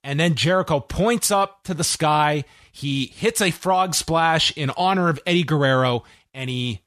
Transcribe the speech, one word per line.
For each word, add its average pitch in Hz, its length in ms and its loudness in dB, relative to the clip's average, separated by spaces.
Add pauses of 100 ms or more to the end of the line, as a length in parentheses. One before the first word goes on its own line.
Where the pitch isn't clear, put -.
and 143 160 -4
then 165 180 2
Jericho 165 440 2
points 214 500 -2
up 196 340 0
to 185 100 -6
the 160 100 -4
sky. 151 600 0 (260)
He 135 360 -4
hits - 340 -4
a 185 100 4
frog 185 440 0
splash 165 640 0
in 139 200 -4
honor 185 320 2
of 147 180 0
Eddie 175 160 2
Guerrero, 131 640 0 (280)
and 131 160 -10
he 123 380 -6